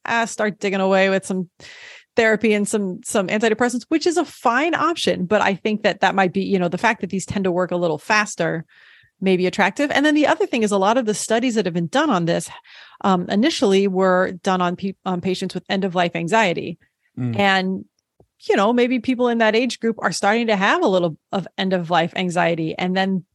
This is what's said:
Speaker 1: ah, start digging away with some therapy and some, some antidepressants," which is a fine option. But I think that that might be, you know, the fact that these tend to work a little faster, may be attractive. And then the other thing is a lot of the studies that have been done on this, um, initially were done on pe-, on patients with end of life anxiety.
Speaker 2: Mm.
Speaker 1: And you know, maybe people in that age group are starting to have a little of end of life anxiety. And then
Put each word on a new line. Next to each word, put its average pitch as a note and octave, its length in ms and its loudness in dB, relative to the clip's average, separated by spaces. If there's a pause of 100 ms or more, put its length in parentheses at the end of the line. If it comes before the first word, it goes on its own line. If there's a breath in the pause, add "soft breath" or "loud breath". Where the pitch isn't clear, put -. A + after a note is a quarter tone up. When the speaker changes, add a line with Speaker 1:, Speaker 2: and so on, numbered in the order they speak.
Speaker 1:
ah, A#3 200 0
start G#3+ 340 -4
digging G3 220 -2
away F#3+ 280 4
with F#3+ 160 0
some F#3 240 -4 (680 loud breath)
therapy A3 380 4
and G#3 140 0
some, G3 360 -4
some G3+ 240 -2
antidepressants," A#3 640 0
which D#4 160 0
is E4+ 120 0
a E4+ 60 0
fine C4+ 520 0
option. F#3 500 0
But G3+ 160 2
I F#3+ 140 2
think G#3+ 260 -4
that F#3+ 200 0
that F#3 120 2
might F#3+ 180 2
be, G3 120 -2
you F#3+ 160 0
know, F3 80 0
the E3+ 100 -4
fact A3+ 240 0
that F3+ 80 -6
these F#3+ 160 -6
tend G3 200 -4
to F#3 60 0
work F3 200 -2
a F3+ 40 -2
little E3+ 220 0
faster, E3+ 680 -2 (540 soft breath)
may F#3+ 160 2
be F3+ 120 0
attractive. G3+ 420 0
And C#4 160 2
then D4+ 80 4
the D4+ 140 2
other E4 180 2
thing B3 160 -2
is G#3 100 0
a G3+ 60 0
lot G#3+ 220 2
of A3+ 80 -2
the G#3 80 -2
studies A#3 400 -2
that G#3 100 0
have E3+ 80 -4
been E3+ 140 -2
done D4 240 0
on F3 140 0
this, E3+ 260 -2 (500 loud breath)
um, F#3 280 0
initially G3+ 580 2
were F#3 460 2 (100)
done F#3 180 0
on F3 140 -2
pe-, F#3+ 180 -8 (140)
on F3 140 -4
patients F#3 340 -4
with F3+ 140 -10
end F#3+ 140 -2
of F3+ 120 -4
life F3 200 0
anxiety. E3+ 600 -2 (400)
Speaker 2:
Mm. B2 220 -4
Speaker 1:
And F#3+ 460 0 (560)
you G#4 140 0
know, A3 180 4
maybe B3 260 2
people B3 300 0
in A#3 80 0
that G#3+ 180 2
age A#3+ 240 0
group A3+ 200 -2
are - 120 -2
starting A3 360 0
to G#3+ 100 2
have C4 260 2
a C#4 40 2
little F3 300 0 (140)
of F#3+ 160 -4 (100)
end F#3+ 160 -2
of E3+ 160 -2
life E3+ 260 2
anxiety. E3+ 600 -2
And F#3 180 -2
then F#3+ 280 -2 (120)